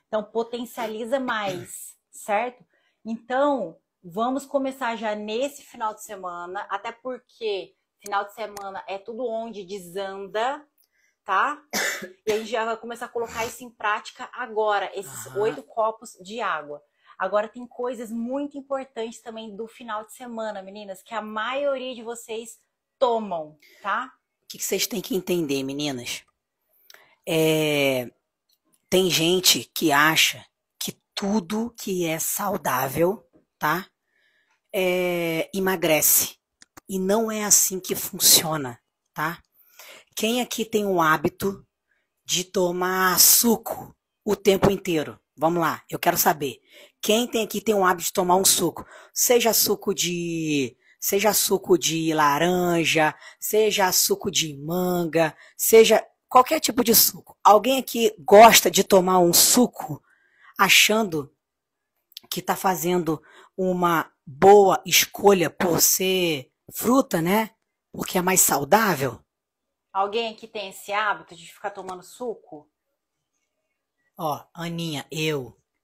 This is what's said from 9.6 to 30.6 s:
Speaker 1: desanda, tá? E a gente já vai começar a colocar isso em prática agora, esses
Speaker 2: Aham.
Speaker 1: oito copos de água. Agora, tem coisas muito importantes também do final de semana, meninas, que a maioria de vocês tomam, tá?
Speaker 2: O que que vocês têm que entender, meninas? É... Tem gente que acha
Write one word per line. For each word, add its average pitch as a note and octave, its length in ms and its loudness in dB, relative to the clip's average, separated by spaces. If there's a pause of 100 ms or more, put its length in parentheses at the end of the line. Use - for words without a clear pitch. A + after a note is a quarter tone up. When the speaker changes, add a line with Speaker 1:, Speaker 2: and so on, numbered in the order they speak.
Speaker 1:
desanda, G3 1000 -8 (600)
tá? A#3+ 360 -2 (640)
E G#3+ 80 -2
a G#3 60 0
gente A3 140 -8
já A3+ 120 -2
vai A3+ 120 -4
começar A#3 300 -12
a - 20 -18
colocar A3+ 360 -6
isso A#3+ 200 -12
em A#3 60 -18
prática A3+ 600 -6
agora, G#3+ 640 -2
esses D3+ 300 -14
Speaker 2:
Aham. G3 140 -6
Speaker 1:
oito A#3+ 240 -2
copos A3 480 -4 (100)
de G#3+ 180 -12
água. D3+ 400 -6 (380)
Agora, G#3 300 -2
tem A#3+ 180 -18
coisas B3 460 -8
muito C4 460 -6
importantes C4 640 -8
também A3 340 -14
do A3 100 -10
final A3 380 -10
de - 80 -20
semana, A3 500 -10
meninas, F#3+ 400 -16
que - 120 -16
a G#3+ 80 -6
maioria B3+ 720 -4
de A#3 80 -14
vocês A3+ 580 -12 (380)
tomam, G3 600 -2 (240)
tá? A3+ 300 -6 (320)
Speaker 2:
O - 40 -20
que - 100 -18
que - 60 -10
vocês G3 220 -2
têm F#3+ 140 -6
que - 160 -8
entender, D#3+ 480 -2
meninas? C#3 580 -6 (1040)
É... D3+ 840 0 (760)
Tem F#3 220 2
gente E3 540 2 (100)
que D#3+ 180 0
acha D3+ 520 2 (340)